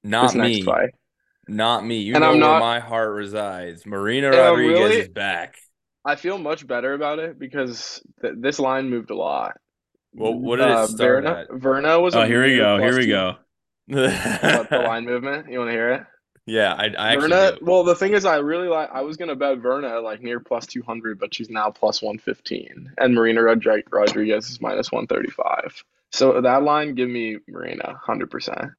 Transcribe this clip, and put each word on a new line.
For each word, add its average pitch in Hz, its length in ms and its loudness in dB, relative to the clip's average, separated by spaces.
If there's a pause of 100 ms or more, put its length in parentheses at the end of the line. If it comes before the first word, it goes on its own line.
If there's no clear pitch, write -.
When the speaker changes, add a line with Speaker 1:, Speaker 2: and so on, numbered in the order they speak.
Speaker 1:
Not 113 240 2
Speaker 2:
This 98 60 2
next 117 140 2 (100)
Speaker 1:
me. 95 40 -2
Speaker 2:
fight. - 320 0 (540)
Speaker 1:
Not 107 360 -2
me. 113 140 -4
You 104 160 -4
Speaker 2:
And 151 80 4
Speaker 1:
know 160 80 4
Speaker 2:
I'm 151 100 6
Speaker 1:
where - 0 -
Speaker 2:
not 156 200 4
Speaker 1:
my 117 200 0
heart 113 340 -4
resides. 98 720 -8
Marina 104 420 -2
Speaker 2:
And 131 80 6
I'm 131 180 8
Speaker 1:
Rodriguez - 260 4
Speaker 2:
really 110 220 4
Speaker 1:
is - 60 -8
back. 98 480 -6 (480)
Speaker 2:
I 143 120 0
feel 185 220 -6
much 151 280 -6
better 123 280 -4
about 151 260 -4
it 160 180 -10
because 131 640 -8 (180)
th-, 98 160 -4
this 131 220 -4
line 131 320 -2
moved 120 200 -6
a 110 40 -6
lot. 71 440 -4 (560)
Speaker 1:
Well, 147 200 -4
what 120 220 -2
did 127 100 4
it 120 60 4
Speaker 2:
Uh, 113 160 4
Speaker 1:
start 123 360 2
Speaker 2:
Verna, 165 240 -4
Speaker 1:
at? - 40 -14
Speaker 2:
Verna 139 480 2
was 175 140 2
Speaker 3:
Oh, 117 80 4
Speaker 2:
a 110 40 4
Speaker 3:
here 120 160 4
we 135 80 6
Speaker 2:
mere 127 80 4
Speaker 3:
go. 104 200 4
Here 104 100 2
Speaker 2:
plus 123 80 2
two. 127 40 2
Speaker 3:
we 123 60 2
go. 95 300 0 (520)
Speaker 1:
<laughs> 156 680 0
Speaker 2:
What, 110 120 -4
the 147 80 2
line 117 260 -2
movement? 135 460 -6
You 127 80 -8
wanna 117 140 -4
hear 117 200 0
it? 135 100 -4 (440)
Speaker 1:
Yeah, 110 280 2
I, 107 120 -2 (120)
I 107 140 0
actually 143 180 2
Speaker 2:
Verna, 185 280 4
Speaker 1:
do. 151 60 -16
Speaker 2:
well, 175 200 4
the 175 100 4
thing 196 200 0
is, 196 100 2
I 170 140 4
really 160 300 -2
like, 156 240 -2
I 131 100 -6
was 151 140 -8
gonna 160 200 -8
bet 135 220 -2
Verna, 123 420 -4
like, 110 220 -8
near 120 180 -6
plus 117 260 -6
two 123 160 -10
hundred, 113 360 -8
but 101 160 -8
she's 113 160 -12
now 107 200 -2
plus - 320 -2
one 107 160 -6
fifteen, - 800 -10
and 127 160 4
Marina 113 260 4
Rodri-, 113 500 4
Rodriguez 107 600 0
is 127 100 -16
minus 101 320 -4
one 113 140 -4
thirty-five. - 760 -4 (280)
So 131 300 4
that 127 220 4
line, 147 320 0
give 127 140 -2
me 113 300 -6 (100)
Marina, 85 540 -10
hundred - 280 -4
percent. - 480 -8